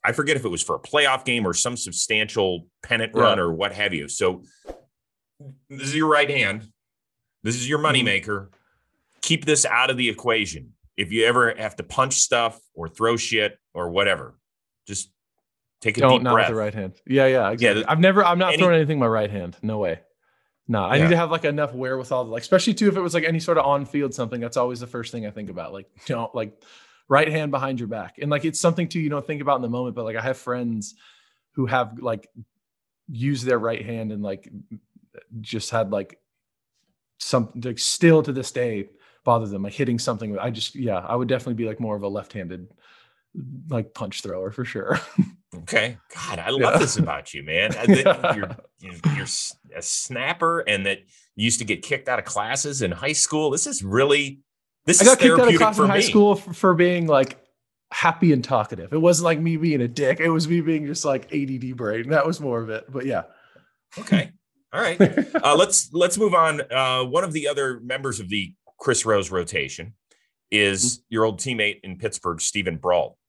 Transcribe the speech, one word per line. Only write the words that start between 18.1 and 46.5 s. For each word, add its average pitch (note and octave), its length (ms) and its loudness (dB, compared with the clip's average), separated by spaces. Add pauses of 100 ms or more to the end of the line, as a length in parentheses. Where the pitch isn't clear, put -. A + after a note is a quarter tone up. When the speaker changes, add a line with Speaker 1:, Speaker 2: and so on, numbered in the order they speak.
Speaker 2:
I'm F3 140 4
not F3+ 160 2
Speaker 1:
any D#3 80 2
Speaker 2:
throwing F3 140 6
anything D3+ 220 2
with A#2+ 100 4
my A2 40 2
right G#2+ 180 0
hand. F2+ 320 -8
No A2 160 -4
way. F2 220 -2 (680)
No, G#2 160 0
I G#2+ 120 2
Speaker 1:
Yeah. D3+ 80 6
Speaker 2:
need E3 60 4
to F3 60 4
have, E3 160 0
like, E3 120 -4
enough D3 300 -2
wherewithal B2+ 520 -4
to, A2+ 40 -12
like, A#2 120 -8
especially F#3 320 2
too, G#3 140 2
if F3+ 80 2
it F#3+ 40 -2
was, F3 140 -2
like, E3 100 0
any E3 160 0
sort D#3+ 180 2
of C#3 80 2
on-field C#3+ 480 0
something, A#2+ 260 -6
that's A#2 160 -6
always B2 220 -2
the A#2+ 80 -12
first A#2+ 240 -10
thing A2+ 160 -10
I G#2 40 -8
think G2+ 200 -12
about. F2 220 -12
Like, G2 160 -16 (180)
don't, A#2 280 -6
like, A2 280 -8 (460)
right C#3+ 200 6
hand D#3 220 -2
behind C3+ 300 -2
your A#2 80 -8
back. G#2 300 -10
And, D3 120 -4
like, D3 140 -2
it's D#3+ 160 -2
something E3+ 280 2
too, E3+ 120 -4
you D#3 80 -2
don't C#3+ 180 -4
think D3 160 -8
about C#3 140 2
in B2+ 60 -2
the A#2+ 60 -4
moment, B2 280 -4
but, A#2+ 80 -6
like, A2 120 -6
I A2+ 60 -6
have C3 160 -4
friends A#2+ 560 -6 (600)
who C3 120 -2
have, A#2 340 -2
like, A#2 280 -6 (800)
used B2+ 380 -4
their B2 120 2
right A2 260 -4
hand A2 280 -6
and, G#2 100 -6
like, G2 260 -8 (920)
just G#2+ 300 -8
had, A2 200 -2
like, G2+ 300 -6 (960)
some, - 340 -2 (120)
like, B2 140 -6
still D#3+ 440 6
to D3+ 100 -4
this B2+ 200 -8
day A2+ 380 -4 (340)
bother A#2 220 4
them, G2 180 -6
like, G2+ 100 -8
hitting A#2+ 240 -2
something A2 320 -4
with, G2 100 -6
I A#2 100 -4
just, A2 260 -8
yeah, A2+ 220 -2
I F#2 180 -4
would B2 120 -2
definitely B2+ 260 -2
be, A2+ 120 -4
like, G#2+ 140 -8
more G#2+ 160 -4
of G2+ 60 -8
a G2+ 60 -4
left-handed, F#2+ 600 -10 (1000)
like, A2+ 240 -6
punch G2 300 -12
thrower F#2 300 -8
for B2 120 -8
sure. - 400 -4
<laughs> - 60 -18 (420)
Speaker 1:
Okay. - 460 -2 (160)
God, - 240 -8
I E2+ 120 -4